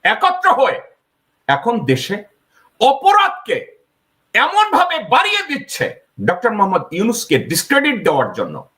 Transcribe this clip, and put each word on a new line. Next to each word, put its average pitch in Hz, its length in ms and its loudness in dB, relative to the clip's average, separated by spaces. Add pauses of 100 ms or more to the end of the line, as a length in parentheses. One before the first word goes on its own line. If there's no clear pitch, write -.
একত্র 359 500 2
হয়ে - 280 2 (640)
এখন 170 380 0
দেশে 196 400 -2 (560)
অপরাধকে 277 1040 0 (500)
এমনভাবে 349 640 2
বাড়িয়ে 403 440 0
দিচ্ছে - 580 -8 (240)
ডক্টর - 280 0
মোহাম্মদ 196 380 0
ইউনূসকে 196 480 0
ডিসক্রেডিট 269 640 -2
দেওয়ার 151 280 0
জন্য - 460 -10